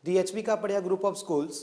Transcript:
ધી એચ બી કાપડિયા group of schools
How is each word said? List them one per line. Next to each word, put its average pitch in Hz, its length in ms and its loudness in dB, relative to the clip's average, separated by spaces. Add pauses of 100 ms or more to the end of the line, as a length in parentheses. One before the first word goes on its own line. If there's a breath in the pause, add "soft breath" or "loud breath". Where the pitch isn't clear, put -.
ધી 180 160 4
એચ 185 140 0
બી 214 80 -4
કાપડિયા 208 440 0
group 190 220 0
of 190 120 0
schools 147 420 -2